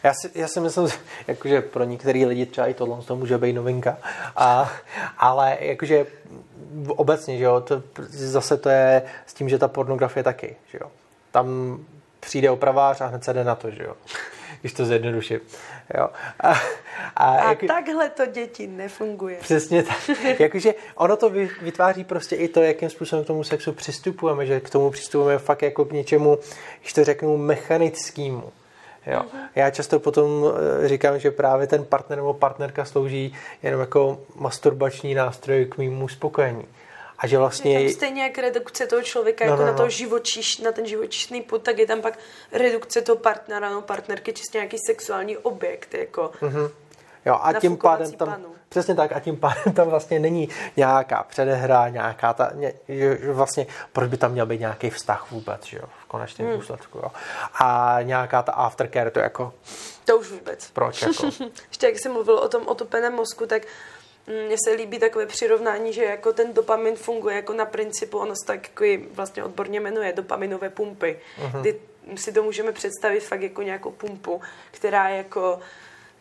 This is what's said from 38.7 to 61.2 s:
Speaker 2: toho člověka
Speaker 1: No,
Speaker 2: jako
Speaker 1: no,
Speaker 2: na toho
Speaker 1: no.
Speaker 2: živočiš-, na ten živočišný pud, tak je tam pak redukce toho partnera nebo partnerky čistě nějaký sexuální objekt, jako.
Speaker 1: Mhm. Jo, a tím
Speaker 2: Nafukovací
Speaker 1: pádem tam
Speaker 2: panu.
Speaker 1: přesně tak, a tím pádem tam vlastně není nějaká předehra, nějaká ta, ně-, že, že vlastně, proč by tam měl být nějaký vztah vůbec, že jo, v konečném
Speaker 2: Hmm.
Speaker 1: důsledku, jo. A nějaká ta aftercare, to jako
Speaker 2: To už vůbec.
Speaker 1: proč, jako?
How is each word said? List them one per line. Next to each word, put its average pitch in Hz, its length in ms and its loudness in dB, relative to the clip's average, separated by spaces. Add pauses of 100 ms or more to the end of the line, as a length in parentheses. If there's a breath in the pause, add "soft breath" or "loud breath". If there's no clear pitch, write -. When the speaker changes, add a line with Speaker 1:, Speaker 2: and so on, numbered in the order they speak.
Speaker 2:
toho 240 160 2
člověka 226 420 0
Speaker 1:
No, 156 60 4
Speaker 2:
jako 143 120 4
Speaker 1:
no, 143 40 6
Speaker 2:
na - 100 4
toho 180 100 4
Speaker 1:
no. - 40 0
Speaker 2:
živočiš-, 226 760 -4
na 226 80 2
ten 226 140 -4
živočišný 220 560 -6
pud, 220 200 -4
tak 226 160 0
je 220 80 6
tam 220 140 -2
pak 226 180 -4 (340 loud breath)
redukce 233 500 2
toho 233 140 4
partnera 208 520 -2
nebo 202 140 -4
partnerky 202 500 -8
čistě - 260 -8
nějaký 202 180 -6 (100)
sexuální 208 500 -2
objekt, 190 580 -6
jako. - 360 -4 (100)
Speaker 1:
Mhm. 147 280 -2 (580 soft breath)
Jo, 127 160 4
a 160 100 4
tím 185 200 4
Speaker 2:
Nafukovací 165 300 4
Speaker 1:
pádem 151 100 -6
tam 156 180 -2
Speaker 2:
panu. 180 240 -12 (140)
Speaker 1:
přesně 180 260 0
tak, 151 180 2
a 143 80 -4
tím 156 160 -4
pádem 160 380 0
tam 170 140 6
vlastně 156 320 2
není 160 280 0 (280 loud breath)
nějaká 131 460 4
předehra, 131 640 4
nějaká 117 440 0
ta, 123 220 2
ně-, 143 180 -4 (160)
že, 135 340 2
že 139 100 -2
vlastně, 135 340 0 (260 loud breath)
proč 123 160 0
by 123 80 -2
tam 123 160 2
měl 120 140 0
být 113 140 -4
nějaký 110 300 -4
vztah - 400 -4
vůbec, 110 360 -10
že - 100 -16
jo, - 80 -12 (180)
v - 60 -20
konečném 113 400 -8
Speaker 2:
Hmm. 226 80 -4
Speaker 1:
důsledku, - 420 -12
jo. - 120 -8 (440 loud breath)
A 123 480 4
nějaká 127 400 -2
ta - 100 -2
aftercare, 120 580 -2
to 117 100 -2
jako 123 340 -4 (500 loud breath)
Speaker 2:
To 226 140 6
už 196 120 -4
vůbec. 175 420 -14
Speaker 1:
proč, - 300 -2
jako? 311 240 0 (220)